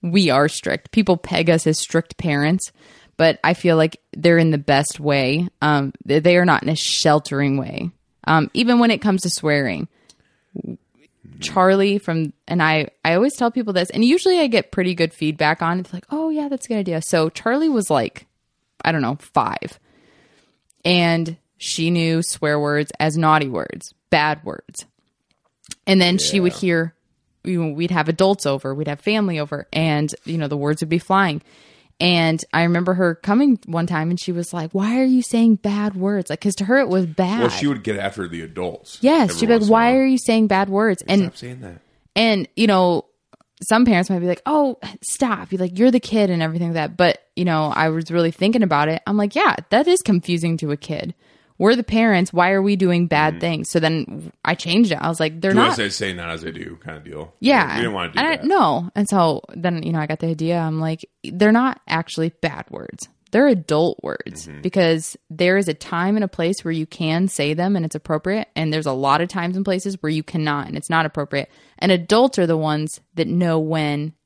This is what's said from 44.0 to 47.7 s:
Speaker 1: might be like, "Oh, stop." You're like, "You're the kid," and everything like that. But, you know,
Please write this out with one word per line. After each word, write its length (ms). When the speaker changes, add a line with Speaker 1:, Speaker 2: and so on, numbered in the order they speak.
Speaker 1:
might 80
be 80
like, 180
"Oh, 340
stop." 500
You're 80
like, 180
"You're 140
the 80
kid," 300
and 120
everything 260
like 60
that. 220
But, 240
you 80
know, 300